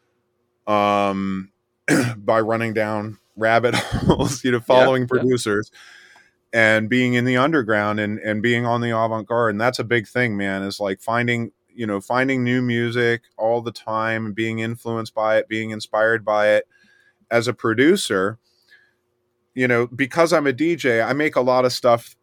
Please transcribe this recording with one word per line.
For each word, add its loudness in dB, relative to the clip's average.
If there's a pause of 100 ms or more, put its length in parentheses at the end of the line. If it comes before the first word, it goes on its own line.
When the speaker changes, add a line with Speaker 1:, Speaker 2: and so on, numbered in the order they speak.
(680)
Speaker 1:
um, 0 (360)
<clears throat> 0
by 0
running -2
down -4 (180)
rabbit 2
<laughs> -
holes, 0
you 0
know, 2
Speaker 2:
Yeah, -6
Speaker 1:
following 6
Speaker 2:
yeah. -4
Speaker 1:
producers 0 (800)
and 4
being 2
in 0
the 2
underground 0
and, -2
and -4
being 0
on 0
the -2
avant-garde. 0
And -4
that's 0
a -6
big 0
thing, -2
man, -4
is, -8
like, -4
finding, -2 (220)
you -8
know, -4
finding -2
new 0
music -2 (140)
all -2
the -8
time -6
and -10
being -4
influenced -8
by 0
it, 0
being -6
inspired -2
by 2
it. 2 (640)
As 0
a -4
producer, 0 (1160)
you 0
know, 2
because 0
I'm 2
a 2
D -2
J, 0
I -2
make -2
a 2
lot 2
of 0
stuff 0